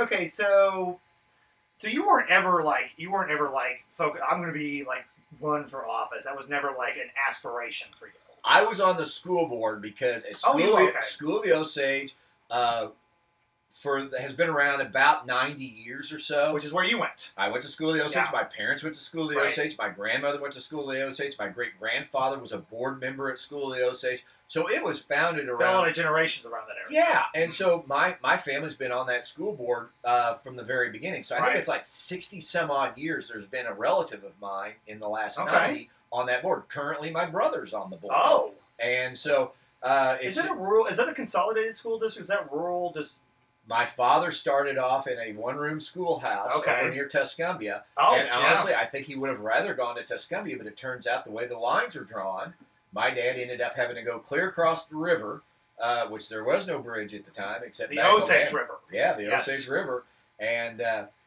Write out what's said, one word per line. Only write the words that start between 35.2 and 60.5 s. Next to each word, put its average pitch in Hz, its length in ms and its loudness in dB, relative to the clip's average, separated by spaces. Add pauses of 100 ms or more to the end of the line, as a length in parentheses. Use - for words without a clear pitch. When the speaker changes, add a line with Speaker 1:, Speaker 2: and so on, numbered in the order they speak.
Speaker 1:
Okay. 117 120 -2
Speaker 2:
ninety - 400 2 (220)
on 123 140 0
that 123 160 0
board. 185 260 -2
Currently, 147 440 -6
my 165 140 0
brother's 208 460 -2
on 98 180 -6
the - 60 -12
board. - 220 -4
Speaker 1:
Oh. - 340 6 (280)
Speaker 2:
And 127 360 0
so, 135 360 2 (300)
uh, 131 380 4
it's 131 160 -4
Speaker 1:
Is 330 80 2
it 381 60 -2
a 370 40 -2
rural, 220 320 4
is 196 120 -2
that 262 100 2
a 302 60 -6
consolidated 220 600 0
school 226 240 -4
district? 220 240 -4
Is 156 40 -8
that 180 240 -2
rural? 175 400 -2
Just - 280 -10 (480)
Speaker 2:
My 117 180 2
father 143 460 4
started 139 460 2
off 131 280 2
in 123 140 -2
a 110 140 -6
one-room 143 440 -4
schoolhouse 123 760 -2
Speaker 1:
Okay. - 240 2
Speaker 2:
over 127 100 0
near 139 160 -4
Tuscumbia. 135 760 -2 (140)
Speaker 1:
Oh, - 200 6
Speaker 2:
And - 100 4
Speaker 1:
yeah. 120 120 0
Speaker 2:
honestly, - 360 4
I 117 120 2
think 139 200 -8
he 143 80 -10
would 135 160 -2
have 107 120 -6
rather 131 320 0
gone 127 200 -2
to - 80 -8
Tuscumbia, - 560 -8
but - 80 -12
it - 100 -14
turns 127 300 -10
out 120 180 -2
the - 60 -14
way 117 160 -6
the 120 120 -8
lines 160 360 0
are 131 80 -10
drawn, 95 520 -6 (380)
my 113 180 0
dad 123 280 0
ended 123 220 -6
up 120 160 -2
having 120 180 -2
to 113 80 -10
go 113 160 -4
clear 165 300 -2
across 165 380 0
the 156 100 -14
river, 156 460 -2 (360)
uh, 117 300 0
which 107 200 -10
there 110 140 -8
was 175 240 2
no 160 140 -4
bridge 110 340 -8
at 98 100 -14
the - 60 -20
time, 104 340 -8
except - 260 -8
Speaker 1:
The 147 80 -6
Speaker 2:
back 160 140 8
Speaker 1:
Osage 147 360 6
Speaker 2:
over - 80 -2
Speaker 1:
River. - 220 -4 (120)
Speaker 2:
Yeah, 135 220 4
the 104 120 -6
Speaker 1:
Yes. 104 220 0
Speaker 2:
Osage 135 220 -2
River. 131 360 -2 (360)
And, 113 400 -4